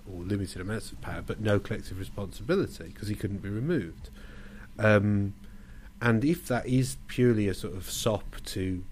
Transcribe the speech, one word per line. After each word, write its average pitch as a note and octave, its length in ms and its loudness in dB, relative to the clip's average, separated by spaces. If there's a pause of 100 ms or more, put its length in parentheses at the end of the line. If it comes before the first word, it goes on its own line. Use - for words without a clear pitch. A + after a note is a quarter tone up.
(100)
or F2 120 -8
limited F#2+ 400 -2
amounts G#2 300 -4
of - 80 -12
power, F#2 200 -6
but A2 200 -6
no G#2 180 6
collective G2+ 400 -4
responsibility, G#2+ 920 -4
'cause - 160 -8
he G#2+ 80 -2
couldn't G2 260 -4
be G2 80 -6
removed. A2 580 -2 (720)
Um, G#2 560 6 (640)
and A2+ 240 6
if E3+ 220 2
that A#2+ 200 0
is B2+ 300 2 (120)
purely A2+ 400 6
a F#2 60 2
sort - 200 -6
of F#2 160 -8
sop - 460 0 (100)
to F#2 460 -2